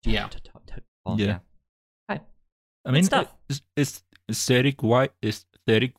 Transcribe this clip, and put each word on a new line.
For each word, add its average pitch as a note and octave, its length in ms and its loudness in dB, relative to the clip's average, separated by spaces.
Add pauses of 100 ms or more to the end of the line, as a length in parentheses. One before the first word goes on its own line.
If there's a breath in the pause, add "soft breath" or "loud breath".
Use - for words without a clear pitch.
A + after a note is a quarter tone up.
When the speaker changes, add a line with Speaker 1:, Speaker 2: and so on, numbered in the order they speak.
Speaker 1:
Yeah. A2 260 0
Speaker 2:
T-, - 140 -12
t-, - 60 -20 (180)
t-, - 140 -12 (240)
tall, G#2 140 -4
Speaker 3:
Yeah. G2+ 80 0
Speaker 2:
yeah. F#2+ 120 -4 (680)
Hi. G3+ 120 -8 (640)
Speaker 3:
I B2 60 -4
mean, D#3 120 4
Speaker 2:
Good - 20 6
stuff. A3 280 0 (160)
Speaker 3:
it's, C#3 120 -8 (140)
it's - 280 -2 (260)
aesthetic C3 480 0
wi-, B2 320 2 (140)
aesthetic A2 760 -2